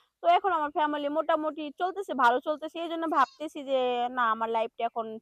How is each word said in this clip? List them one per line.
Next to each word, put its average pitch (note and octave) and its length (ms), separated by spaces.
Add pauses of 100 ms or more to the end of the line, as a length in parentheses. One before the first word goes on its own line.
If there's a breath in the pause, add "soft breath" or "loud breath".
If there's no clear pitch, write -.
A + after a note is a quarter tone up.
(240 soft breath)
তো E4+ 40
এখন F4+ 240
আমার D4+ 200
ফ্যামিলি D4 380
মোটামুটি D#4 680
চলতেছে, F#4 360
ভালো B3+ 260
চলতেছে। D#4 400
এইজন্য E4 280
ভাবতেছি D4+ 560
যে C4 160 (320)
না, A#3+ 200
আমার A3+ 180
লাইফটা A3+ 360
এখন A3 360